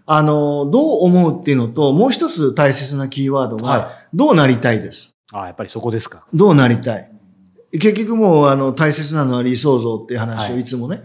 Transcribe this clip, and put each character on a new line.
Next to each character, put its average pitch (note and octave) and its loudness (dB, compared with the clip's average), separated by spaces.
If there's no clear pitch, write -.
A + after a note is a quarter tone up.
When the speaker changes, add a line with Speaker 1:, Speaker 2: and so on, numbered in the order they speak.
Speaker 1:
あ D#3 2
の、 D3 0
「ど C4+ 2
う E3+ 2
思 F3+ 4
う？」 - -12
っ - -18
て C#3+ 0
い C#3 4
う - 2
の A#2+ 0
と、 C3+ 0
も F#3 4
う C4+ 2
一 D#4 -2
つ C#3+ -2
大 C#3+ 2
切 C3+ -4
な C3+ -6
キ C#3 -6
ー C3+ -2
ワ C3+ 0
ー - -6
ド A2+ -8
が、 A2+ -8
Speaker 2:
は C3 0
い。 - -6
Speaker 1:
「ど C4+ 2
う G3 4
な D3 4
り B2+ 2
た A#2+ 0
い？」 G#2+ 0
で F2 -12
す。 - -14
Speaker 2:
あ G2+ -12
ー、 F#2+ -10
や F2 -14
っ E2+ -20
ぱ A2+ -10
り F#2+ -14
そ A2 -12
こ A#2 -6
で A2 -4
す - -10
か。 - -20
Speaker 1:
ど F#3 6
う D#3 6
な C3+ 6
り A#2+ 2
た A2+ -6
い？ - -18
結 F#3 2
局 A3+ -4
も F3 4
う、 - 6
あ C#3 4
の、 C3+ -2
大 D3+ 0
切 D3+ -6
な D3+ -2
の B2+ -2
は B2 -2
理 B2+ 0
想 C3+ 2
像 A2+ -2
っ A2 -12
て B2 -8
い - -6
う A#2 -6
話 A2+ -6
を B2 -6
い B2 -6
つ B2+ -8
も A#2+ -8
ね、 F3+ -10